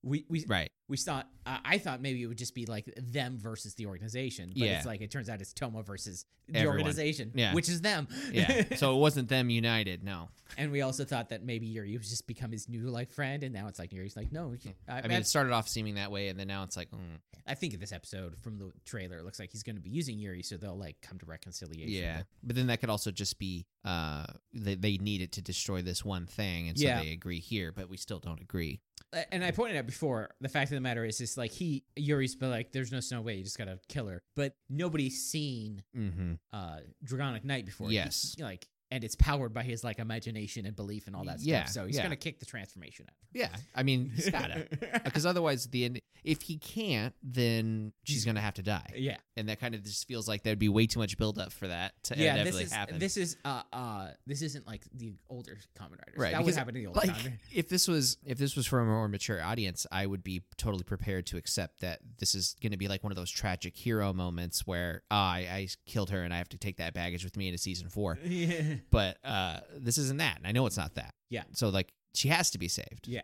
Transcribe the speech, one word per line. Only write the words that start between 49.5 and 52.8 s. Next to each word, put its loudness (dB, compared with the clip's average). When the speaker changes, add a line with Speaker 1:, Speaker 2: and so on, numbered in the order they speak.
Speaker 2:
kind -2
of -6
just -4
feels -4
like 0
there'd 4
be 8
way 10
too 2
much 0
buildup 0
for -6
that -2
to -2
Speaker 1:
Yeah, 6
this 4
Speaker 2:
inevitably 2
Speaker 1:
is, -4
Speaker 2:
happen. -2